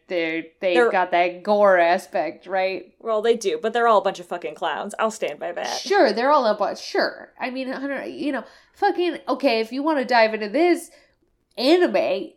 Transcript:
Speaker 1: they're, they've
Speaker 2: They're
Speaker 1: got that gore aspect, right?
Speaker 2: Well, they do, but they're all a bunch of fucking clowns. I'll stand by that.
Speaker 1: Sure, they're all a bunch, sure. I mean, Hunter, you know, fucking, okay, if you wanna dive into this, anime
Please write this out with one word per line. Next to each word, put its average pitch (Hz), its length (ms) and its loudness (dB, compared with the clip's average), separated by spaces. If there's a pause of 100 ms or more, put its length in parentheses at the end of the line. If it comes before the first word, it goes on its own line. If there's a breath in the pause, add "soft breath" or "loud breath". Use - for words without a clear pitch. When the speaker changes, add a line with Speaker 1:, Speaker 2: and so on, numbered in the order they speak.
Speaker 1:
they're, 165 360 -4 (160)
they've 185 160 0
Speaker 2:
They're 240 160 4
Speaker 1:
got 180 200 0
that 180 320 0
gore 208 340 6
aspect, 175 720 0
right? 190 520 -4
Speaker 2:
Well, 220 220 -2
they 233 140 2
do, 190 260 -4
but 220 100 -2
they're 233 160 2
all 214 120 6
a 190 40 0
bunch 185 160 -2
of 175 60 -14
fucking 170 300 -10
clowns. 165 420 -6
I'll 214 140 0
stand 151 280 -6
by 170 120 -6
that. - 260 -6
Speaker 1:
Sure, 359 340 2
they're 233 200 0
all 277 160 4
a 208 100 2
bunch, - 260 -4
sure. - 560 -4
I 254 120 -6
mean, 262 200 -8
Hunter, 269 360 -8
you 269 240 -6
know, 247 120 -6 (300 soft breath)
fucking, 349 460 0 (100)
okay, 254 300 2
if 220 120 -4
you 269 120 -6
wanna 294 220 0
dive 220 280 4
into 214 160 -6
this, 320 400 2 (680 soft breath)
anime 226 800 2